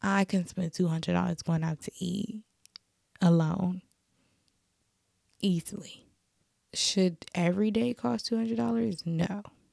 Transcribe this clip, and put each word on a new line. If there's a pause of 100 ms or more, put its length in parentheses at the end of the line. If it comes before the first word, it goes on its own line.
I
can
spend
two
hundred
dollars
going
out
to
eat (800)
alone. (1600)
Easily. (680)
Should
every
date
cost
two
hundred
dollars?
No. (300)